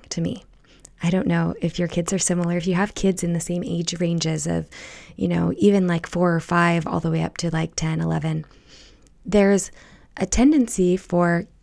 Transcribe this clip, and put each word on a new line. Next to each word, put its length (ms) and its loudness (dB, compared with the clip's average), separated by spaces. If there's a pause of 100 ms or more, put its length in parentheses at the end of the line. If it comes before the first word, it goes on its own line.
to 100 -6
me. 240 -4 (580)
I 80 -2
don't 180 0
know 340 0
if 180 -4
your 80 0
kids 240 -4
are 80 -2
similar, 380 0
if 100 -4
you 60 0
have 200 -2
kids 300 0
in 80 -2
the 80 0
same 240 -4
age 380 -4
ranges 440 -2
of, 220 -2 (480)
you 140 0
know, 280 0
even, 300 4
like, 180 -2
four 300 0
or 60 0
five 440 2
all 140 -2
the 100 -2
way 140 0
up 140 -6
to, 120 -4
like, 280 -4
ten, 240 -2
eleven, 420 -2 (840)
there's 460 2 (460)
a 80 -2
tendency 720 4
for 500 0 (160)